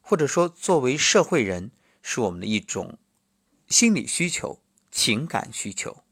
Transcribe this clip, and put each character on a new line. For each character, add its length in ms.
或 160
者 100
说 220
作 300
为 180
社 260
会 180
人， 300
是 180
我 100
们 120
的 40
一 140
种 380
心 260
理 100
需 240
求、 320
情 340
感 280
需 200
求。 380